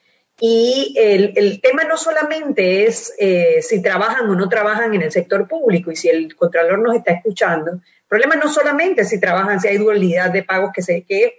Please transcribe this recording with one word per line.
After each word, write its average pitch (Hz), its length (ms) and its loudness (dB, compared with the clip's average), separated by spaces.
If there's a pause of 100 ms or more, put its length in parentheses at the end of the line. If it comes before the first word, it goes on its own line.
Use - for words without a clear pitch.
(400)
Y 233 580 2
el, 202 380 4
el 202 260 0
tema 269 220 2
no 320 140 -2
solamente 302 880 0
es, - 340 -2
eh, 175 420 2
si 190 200 -2
trabajan 214 460 0
o 202 60 0
no 180 160 0
trabajan 214 460 0
en 180 80 0
el 156 80 -4
sector 196 360 -2
público, 208 440 -2
y 160 40 -8
si 170 140 -2
el 165 260 -2
Contralor 170 440 0
nos 233 160 0
está 202 160 -2
escuchando, 175 640 -2
el - 340 -16
problema 277 280 2
no 302 140 0
solamente 294 520 0
es 190 80 0
si 208 100 -2
trabajan, 190 400 0
si 202 80 -2
hay 202 100 0
dualidad 185 540 0
de 190 120 -2
pagos, 190 300 -4
que 196 80 -8
se, 175 220 -4
que 202 220 0
es 240 140 -2